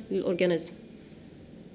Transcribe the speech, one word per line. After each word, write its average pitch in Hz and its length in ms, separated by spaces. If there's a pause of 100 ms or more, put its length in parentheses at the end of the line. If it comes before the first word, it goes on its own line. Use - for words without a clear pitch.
(100)
للأورجانيزم. 180 600 (1040)